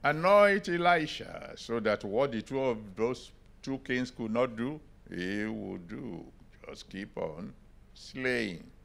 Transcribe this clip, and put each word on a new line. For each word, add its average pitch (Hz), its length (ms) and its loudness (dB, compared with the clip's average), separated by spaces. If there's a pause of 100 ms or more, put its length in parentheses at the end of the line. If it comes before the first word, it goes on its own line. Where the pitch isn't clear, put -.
Anoint 196 640 6
Elisha 170 840 0
so 117 240 -2
that 104 240 2
what 120 300 0
the 107 100 -2
two 135 180 -4
of 123 160 2 (180)
those 120 360 -2 (320)
two 135 160 -6
kings 127 320 -2
could 113 180 -6
not 120 260 2
do, 135 240 -4 (300)
he 92 360 -2
will 101 340 -6
do. 95 440 -10 (460)
Just - 180 -16
keep 98 300 -10
on 82 340 -6 (440)
slaying. 120 720 -4 (160)